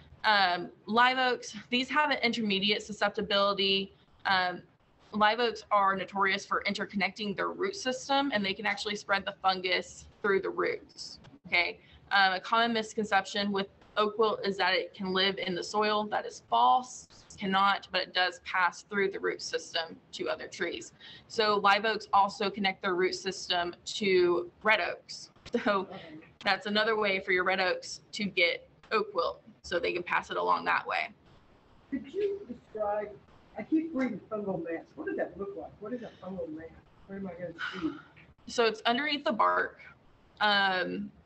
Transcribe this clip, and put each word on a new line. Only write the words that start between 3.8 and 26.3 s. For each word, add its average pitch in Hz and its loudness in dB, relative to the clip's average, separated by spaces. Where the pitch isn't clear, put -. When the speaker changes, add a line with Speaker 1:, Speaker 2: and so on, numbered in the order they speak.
Speaker 1:
Um, 180 2
live 214 4
oaks 226 0
are 196 6
notorious 196 0
for 170 -2
interconnecting 202 -2
their 175 -2
root 175 -4
system, 277 0
and 208 2
they 196 0
can 208 -4
actually 208 -2
spread 196 0
the 202 -6
fungus 185 0
through 196 4
the - -2
roots, - -6
okay? 175 0
Um, 190 6
a 185 -2
common 233 2
misconception 208 0
with 196 0
oak 208 2
wilt 214 2
is 196 -2
that 185 4
it - 0
can 190 -4
live 190 2
in 180 -4
the 160 -4
soil. 214 2
That 190 -2
is - -12
false. 247 2
It - -20
cannot, 196 2
but 185 0
it - -8
does 180 0
pass 180 0
through 196 0
the - -8
root 175 -4
system 165 -6
to - -6
other - -6
trees. - -8
So 214 2
live 202 6
oaks 214 -2
also 196 4
connect 190 -2
their 190 0
root 180 2
system 175 -4
to 180 2
red 220 4
oaks. - -10
So 196 0